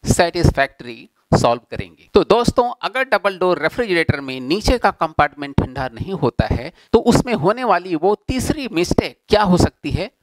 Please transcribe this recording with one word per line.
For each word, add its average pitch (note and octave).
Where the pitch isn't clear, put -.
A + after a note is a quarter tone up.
satisfactory C#3+
solve A#2+
करेंगे। G2
तो F#3+
दोस्तों, A#3+
अगर G#3+
double G3+
door F3
refrigerator D#3+
में C3
नीचे G3+
का G#3
compartment D3
ठंडा C3
नहीं E3
होता A#2
है, C3+
तो A3+
उसमें A#3+
होने G3+
वाली F3+
वो F#3+
तीसरी C4
mistake E3
क्या G#3
हो F3+
सकती -
है F3+